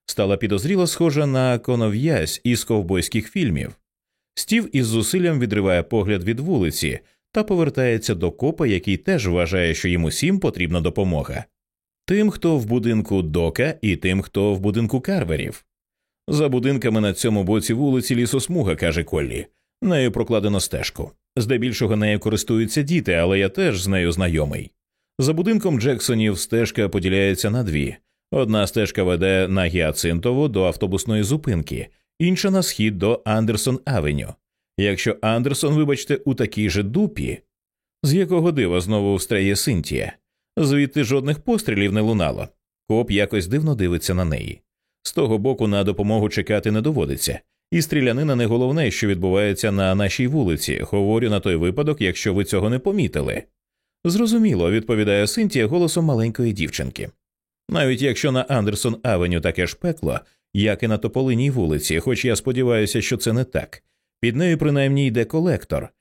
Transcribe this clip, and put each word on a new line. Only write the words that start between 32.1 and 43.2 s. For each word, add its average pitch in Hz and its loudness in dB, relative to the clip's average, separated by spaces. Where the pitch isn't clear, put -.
інша 185 2
на 190 2
схід 107 -2
до 107 0
Андерсон-авеню. 110 0
Якщо 101 0
Андерсон, 131 0
вибачте, 143 0
у 135 -2
такій 107 -2
же 98 0
дупі». 110 -2
«З 143 2
якого 175 2
дива?» 90 2
знову 101 2
встряє 98 0
Синтія. 80 -2
«Звідти 143 2
жодних 139 0
пострілів 104 0
не 107 2
лунало». 107 0
Коп 110 0
якось 98 0